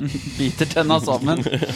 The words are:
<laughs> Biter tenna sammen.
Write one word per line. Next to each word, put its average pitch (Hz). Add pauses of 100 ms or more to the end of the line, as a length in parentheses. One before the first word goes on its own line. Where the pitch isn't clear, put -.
(140)
<laughs> -
Biter 135
tenna 156
sammen. 147 (340)